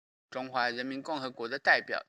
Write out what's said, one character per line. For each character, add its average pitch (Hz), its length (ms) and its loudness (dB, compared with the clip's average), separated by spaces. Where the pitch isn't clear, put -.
中 131 200 -4
华 123 180 2
人 120 160 -2
民 135 180 -4
共 151 180 -2
和 131 100 -4
国 117 180 -6
的 135 100 -4
代 143 220 6
表， 104 280 -4